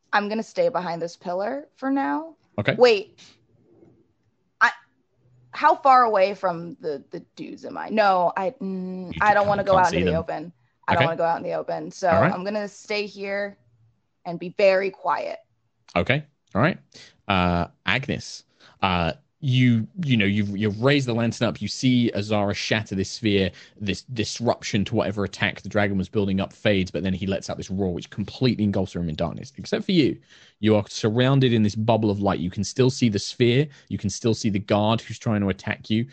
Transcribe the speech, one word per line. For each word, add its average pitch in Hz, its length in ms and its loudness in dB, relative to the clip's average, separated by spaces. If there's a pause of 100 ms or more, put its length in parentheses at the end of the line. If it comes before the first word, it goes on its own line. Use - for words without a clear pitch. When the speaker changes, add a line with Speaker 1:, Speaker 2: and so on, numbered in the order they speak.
(120)
Speaker 1:
I'm 208 160 0
gonna 214 160 -4
stay 175 240 0
behind 170 340 -4
this 170 140 -10
pillar 208 580 -8
for 269 160 -6
now. 285 460 -4 (200)
Speaker 2:
Okay. 170 200 0
Speaker 1:
Wait. 226 420 4 (1400)
I, 233 100 4 (800)
how 302 240 2
far 254 300 6
away 202 300 2
from 175 460 -4
the, 143 300 -6
the - 80 -12 (160)
dudes - 300 -14
am 117 120 -12
I? 80 120 -10
No, 190 480 2
I, 190 140 -2 (120)
mm, 185 500 -8
Speaker 2:
You 160 80 -10
Speaker 1:
I 208 140 4
don't 208 60 6
Speaker 2:
can't, 202 80 2
Speaker 1:
wanna 202 160 0
go 196 80 2
Speaker 2:
can't 180 140 6
Speaker 1:
out 165 40 2
Speaker 2:
see 170 80 -2
Speaker 1:
in 180 60 2
the 90 80 2
Speaker 2:
them. - 80 0
Speaker 1:
open. 160 320 -8 (360)
I 175 60 2
Speaker 2:
Okay. 175 80 2
Speaker 1:
don't 156 60 4
wanna 165 100 -4
go 170 60 0
out 165 120 0
in - 80 -10
the 170 80 -6
open. 160 400 -6
So 190 160 -2
Speaker 2:
All 165 120 4
right. 165 120 4
Speaker 1:
I'm 180 100 -6
gonna 208 240 -6
stay 208 400 -8
here 202 500 -8 (680)
and 170 160 -8
be 180 80 -10 (100)
very 190 320 4
quiet. 143 480 -4 (560)
Speaker 2:
Okay. 120 300 0 (300)
All 101 80 0
right. 165 160 0 (500)
Uh, 90 380 2 (200)
Agnes, 104 560 -4 (400)
uh, 87 300 2 (300)
you, 127 440 2 (180)
you 127 140 2
know, 98 80 2
you've, 101 280 -2
you've 104 280 -2
raised 139 260 2
the 117 60 -2
lantern 117 340 0
up. - 140 -6
You 104 60 -6
see 123 440 2
Azara 104 400 0
shatter 107 420 -4
this 95 140 -2
sphere. 98 420 0 (300)
This 98 220 -4
disruption 117 840 -4
to - 100 -6
whatever 101 280 -2
attack - 380 -4
the 101 60 -14
dragon 101 280 0
was 92 140 -4
building 98 300 -2
up - 120 -4
fades, 95 380 0
but 78 120 -4
then 95 120 -2
he 92 120 -6
lets 95 220 -4
out - 80 -8
this - 140 -12
roar, 92 240 -4
which - 160 -10
completely 107 540 -2
engulfs 98 280 -2
the 90 60 -8
room 85 100 -4
in 78 60 -6
darkness, 80 420 -6
except - 300 -6
for 208 60 0
you. 135 260 2 (400)
You 107 180 4
are 104 120 2
surrounded 127 680 2
in 113 80 4
this 104 120 2
bubble 110 360 2
of 101 100 -2
light. 98 200 0
You 87 100 -2
can 101 140 -4
still 131 260 2
see 127 180 0
the 101 100 0
sphere. 123 480 2 (220)
You 101 80 -4
can 95 140 -4
still 113 240 0
see 110 160 -2
the 98 80 -2
guard 104 420 2
who's - 180 -12
trying 104 220 -2
to 98 80 0
attack - 400 -6
you, 113 240 0